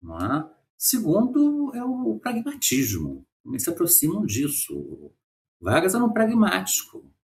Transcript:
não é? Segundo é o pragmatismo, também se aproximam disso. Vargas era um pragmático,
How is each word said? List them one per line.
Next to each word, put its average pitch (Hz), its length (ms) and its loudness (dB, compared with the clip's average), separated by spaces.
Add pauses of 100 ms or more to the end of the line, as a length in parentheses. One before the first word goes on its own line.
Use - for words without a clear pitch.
não 82 180 -12
é? 131 300 -2 (280)
Segundo 254 960 2
é 240 80 -8
o 254 380 -4
pragmatismo, 123 1040 -2 (160)
também - 160 -6
se - 100 -2
aproximam 180 560 2
disso. 73 840 -4 (500)
Vargas 156 360 2
era 240 80 2
um 220 80 2
pragmático, 214 920 0 (200)